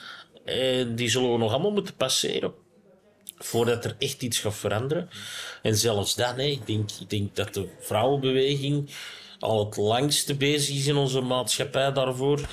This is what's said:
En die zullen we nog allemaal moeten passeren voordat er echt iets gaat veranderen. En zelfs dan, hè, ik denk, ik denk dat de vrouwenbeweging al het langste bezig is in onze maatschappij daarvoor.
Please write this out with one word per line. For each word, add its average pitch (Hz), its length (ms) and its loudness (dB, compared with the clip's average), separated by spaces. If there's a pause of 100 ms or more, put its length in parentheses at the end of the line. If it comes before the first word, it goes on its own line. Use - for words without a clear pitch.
(440)
En 127 500 0
die 120 140 0
zullen 123 240 4
we 120 60 4
nog 113 140 2
allemaal 175 200 2
moeten 196 240 -2
passeren - 560 0 (880)
voordat 117 460 2
er 156 140 -4
echt - 240 -4
iets 117 160 -2
gaat 101 160 -2
veranderen. 135 540 -2 (540)
En 110 140 4
zelfs 104 380 2
dan, 123 240 0
hè, 131 60 -2
ik 135 220 -2
denk, 107 240 -2 (100)
ik - 100 -12
denk 101 260 -2
dat 98 180 -4
de 95 140 -4 (120)
vrouwenbeweging 135 1080 0 (480)
al 107 260 2
het 107 120 -6
langste 127 580 2
bezig 143 420 0
is 139 100 -2
in 147 100 2
onze 135 240 2
maatschappij 127 720 0
daarvoor. 135 600 2